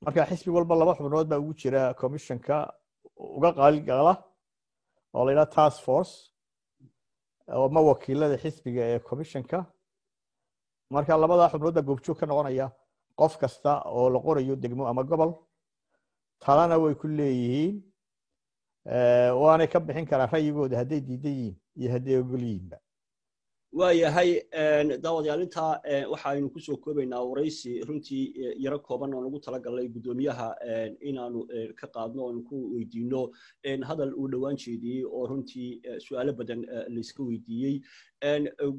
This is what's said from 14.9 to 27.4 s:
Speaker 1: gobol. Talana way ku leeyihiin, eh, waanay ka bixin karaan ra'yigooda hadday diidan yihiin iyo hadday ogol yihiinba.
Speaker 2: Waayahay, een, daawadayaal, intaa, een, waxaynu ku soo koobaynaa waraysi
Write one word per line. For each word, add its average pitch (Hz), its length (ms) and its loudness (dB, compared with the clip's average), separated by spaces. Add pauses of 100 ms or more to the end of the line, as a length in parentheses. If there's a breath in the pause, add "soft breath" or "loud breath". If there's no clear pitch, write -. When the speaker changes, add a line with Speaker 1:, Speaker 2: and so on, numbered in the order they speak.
Speaker 1:
gobol. 160 280 2 (1080)
Talana 165 380 6
way 156 180 4
ku - 120 -8
leeyihiin, 143 680 0 (1120)
eh, 123 480 4
waanay 156 340 6
ka 175 120 2
bixin 156 260 -4
karaan 131 240 2
ra'yigooda 147 480 0
hadday 135 240 -2
diidan 131 320 -6
yihiin 113 220 -6 (220)
iyo 127 140 -4
hadday 127 280 0
ogol 127 240 -4
yihiinba. 92 340 -8 (960)
Speaker 2:
Waayahay, 170 560 4 (240)
een, 151 480 2
daawadayaal, 160 420 -2
intaa, 160 400 -4
een, 139 240 -2
waxaynu 143 420 -4
ku 160 100 -12
soo 143 180 -8
koobaynaa 131 500 -4
waraysi 131 560 -4